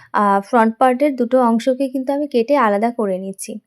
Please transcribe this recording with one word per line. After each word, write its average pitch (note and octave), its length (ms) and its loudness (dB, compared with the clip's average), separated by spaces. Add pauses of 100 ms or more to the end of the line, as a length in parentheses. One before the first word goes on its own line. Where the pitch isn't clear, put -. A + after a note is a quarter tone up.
(120)
আহ, G3+ 280 2
ফ্রন্ট A3+ 380 2
পার্টের C4 380 2
দুটো B3+ 240 0
অংশকে B3+ 480 0
কিন্তু C4 240 -4
আমি D4 140 -2
কেটে B3+ 300 0
আলাদা A3 340 2
করে G3+ 280 -4
নিচ্ছি। F#3+ 360 -12 (120)